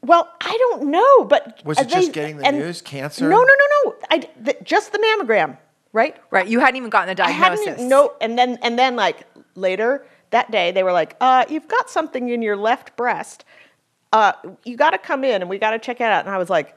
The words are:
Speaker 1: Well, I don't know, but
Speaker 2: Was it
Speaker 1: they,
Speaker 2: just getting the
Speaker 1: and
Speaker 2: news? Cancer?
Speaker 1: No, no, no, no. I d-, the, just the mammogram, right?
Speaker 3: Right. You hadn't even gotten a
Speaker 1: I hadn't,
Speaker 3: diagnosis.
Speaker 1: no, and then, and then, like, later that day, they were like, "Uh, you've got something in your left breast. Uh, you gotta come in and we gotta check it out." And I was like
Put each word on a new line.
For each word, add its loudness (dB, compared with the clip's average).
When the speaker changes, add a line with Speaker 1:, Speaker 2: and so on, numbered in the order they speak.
Speaker 1:
Well, 2
I -6
don't 0
know, 6
but -2
Speaker 2:
Was -2
it -2
Speaker 1:
they, -2
Speaker 2:
just 0
getting -8
the -4
Speaker 1:
and 2
Speaker 2:
news? -8
Cancer? -6
Speaker 1:
No, 4
no, 6
no, 6
no. -16
I 2
d-, -12
the, -6
just -2
the -6
mammogram, 0
right? 0
Speaker 3:
Right. 0
You 0
hadn't 4
even -10
gotten 0
a 0
Speaker 1:
I 0
hadn't, 0
Speaker 3:
diagnosis. -8
Speaker 1:
no, 4
and -4
then, 0
and -2
then, 2
like, -2
later -2
that 0
day, 0
they 0
were 0
like, -2
"Uh, 4
you've -8
got -2
something -6
in -4
your -2
left -4
breast. -6
Uh, 4
you -14
gotta 2
come -4
in 0
and -8
we -6
gotta -2
check -8
it -2
out." 2
And -8
I -2
was -4
like -2